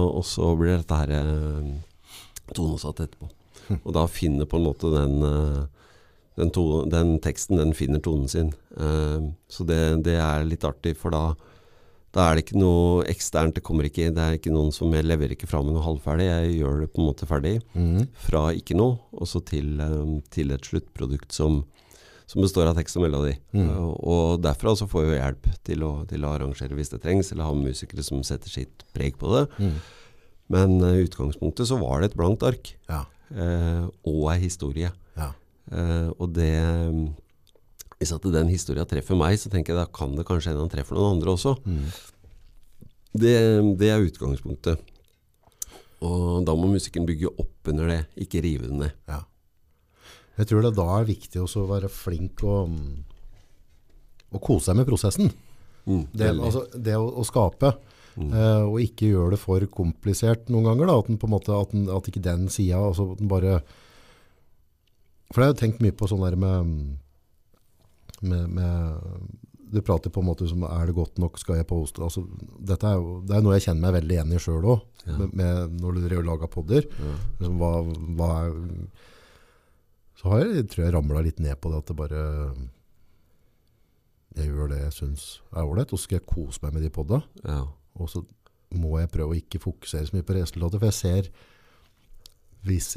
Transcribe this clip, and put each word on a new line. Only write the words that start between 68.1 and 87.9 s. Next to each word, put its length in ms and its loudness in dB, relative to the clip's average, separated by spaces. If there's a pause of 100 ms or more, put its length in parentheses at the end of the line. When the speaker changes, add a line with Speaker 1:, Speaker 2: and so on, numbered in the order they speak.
Speaker 2:
med, 260 0
med, 720 -2 (500)
du 100 2
prater 280 0
på 140 0
en 80 2
måte 180 -2
som, 140 -2
er 240 0
det 80 0
godt 240 -2
nok, 180 0
skal 200 -2
jeg 120 0
poste? 320 -4
Altså, 220 -6 (340)
dette 320 0
er 80 4
jo, 240 -6
det 160 0
er 80 6
noe 80 6
jeg 140 4
kjenner 180 2
meg 160 4
veldig 160 0
igjen 160 0
i 80 2
selv 240 -2
også, 160 4 (240)
Speaker 1:
Ja. 140 -4
Speaker 2:
med, 160 -2
med 440 -2
når 140 -2
du 80 -2
driver 220 0
og 80 -2
lager 160 -4
podder. 420 0
Speaker 1:
Ja. 240 -6 (260)
Speaker 2:
Liksom, 220 -2
hva, 100 2 (460)
hva 140 2 (160)
er, 100 -6 (1600)
så 140 -2
har 100 6
jeg, 300 0
tror 140 -2
jeg 100 2
ramlet 320 2
litt 120 -2
ned 220 -2
på 80 -6
det 140 -2
at 80 -12
det 80 -6
bare, 220 -6 (2250)
jeg 140 -2
gjør 200 -2
det 120 -4
jeg 120 -4
synes 300 -8 (280)
er 120 -4
ålreit, 280 -2
og 60 -4
så 60 -8
skal 140 -2
jeg 100 -8
kose 340 -4
meg 140 -4
med 80 0
de 80 -4
podda. 280 -2 (240)
Speaker 1:
Ja. 160 -4 (360)